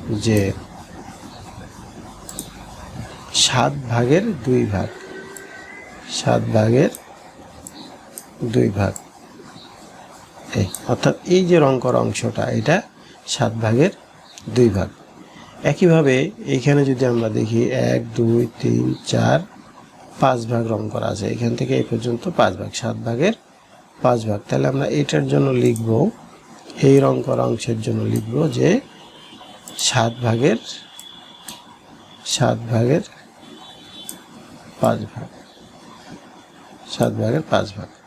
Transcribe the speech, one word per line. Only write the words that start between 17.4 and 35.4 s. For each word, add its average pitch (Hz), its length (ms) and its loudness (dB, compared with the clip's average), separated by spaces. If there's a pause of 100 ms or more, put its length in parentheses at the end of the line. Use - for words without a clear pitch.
এক, 123 300 0 (160)
দুই, 117 300 2 (140)
তিন, 123 340 0 (120)
চার, 123 320 2 (800)
পাঁচ 131 260 2
ভাগ 117 260 0
রং 107 160 -2
করা 110 180 -4
আছে, - 200 -4
এখান 117 300 -2
থেকে 131 200 -2
এই 123 60 2
পর্যন্ত 117 540 -2
পাঁচ 104 180 4
ভাগ, 101 200 -10
সাত 113 220 -4
ভাগের 120 360 -2 (680)
পাঁচ 120 240 2
ভাগ। 104 220 -2
তাহলে 135 200 0
আমরা 135 180 -2
এটার 147 420 0
জন্য 139 220 2
লিখব, 120 600 2 (720)
এই 139 180 8
রং 131 220 2
করা 123 220 -2
অংশের 120 360 -2
জন্য 110 220 -2
লিখব 113 320 -2 (180)
যে 143 280 4 (1000)
সাত 117 340 0 (100)
ভাগের, 120 340 2 (1700)
সাত 120 340 0 (120)
ভাগের 120 300 2 (1800)
পাঁচ 117 180 0
ভাগ, - 300 -12 (1600)